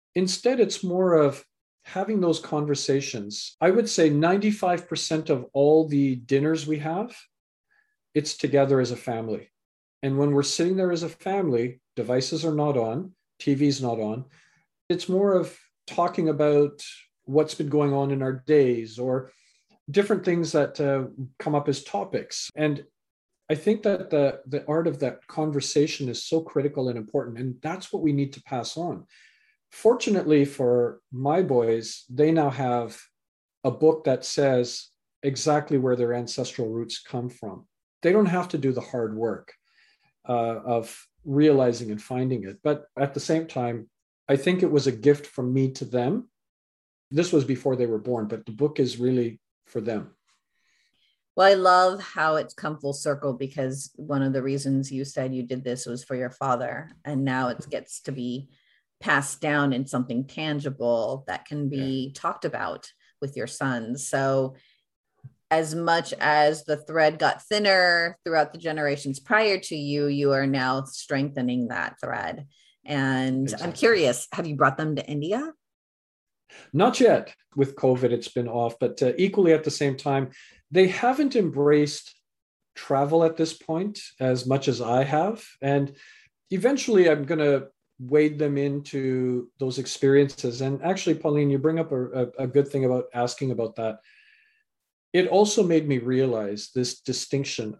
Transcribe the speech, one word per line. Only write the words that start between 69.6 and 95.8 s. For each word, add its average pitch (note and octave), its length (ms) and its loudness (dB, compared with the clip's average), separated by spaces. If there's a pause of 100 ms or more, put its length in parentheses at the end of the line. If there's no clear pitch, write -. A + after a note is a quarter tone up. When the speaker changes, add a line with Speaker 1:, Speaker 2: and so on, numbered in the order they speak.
Speaker 2:
you, C#3+ 300 -2
you C#3+ 260 2
are C3+ 140 2
now C3+ 380 0
strengthening C3+ 840 -4
that G2 320 -8
thread. B2 460 -8 (380)
And C3+ 640 -2
I'm - 60 -6
Speaker 1:
Exactly. E3+ 180 -8
Speaker 2:
curious, F3 600 2
have F3 140 -6
you D3+ 100 -6
brought C#3 200 4
them D#3 200 -2
to - 100 -6
India? G3+ 460 -4 (1200)
Speaker 1:
Not A3 280 2
yet. G3+ 340 6 (220)
With C#3 200 0
covid, B2+ 340 2
it's A#2+ 180 -2
been A#2+ 200 -4
off, A#2 300 -2
but, A2+ 240 -2
uh, B2 140 4
equally F#3+ 360 4
at D#3 120 4
the D3 60 -2
same C#3 260 0
time, C3+ 340 -2 (400)
they F#3 180 6
haven't C4 480 0
embraced D3 800 2 (600)
travel C#3+ 480 2
at E3 140 2
this D#3+ 160 0
point F#3+ 480 -6 (180)
as B2+ 280 0
much C3+ 200 0
as A#2+ 140 0
I B2 240 2
have. E3 400 0 (180)
And C#3 320 0 (560)
eventually G3 580 4
I'm D3 160 2
gonna C#3+ 440 0 (320)
wade D3 380 2
them C#3+ 200 0
into C3 880 -2 (120)
those C3 180 -4
experiences. C3+ 800 2
And C#3 220 -4
actually, F3 320 0
Pauline, D3 360 2
you C#3 80 2
bring D#3+ 200 0
up E3 140 -2
a, B2+ 140 -2
a, B2 200 -2 (140)
a C3+ 80 -2
good C#3 180 4
thing C#3 180 -2
about B2+ 200 2 (100)
asking B2 380 -2
about A2 240 -4
that. A2 240 -6 (1120)
It F3+ 160 4
also G#3 340 4
made E3 240 4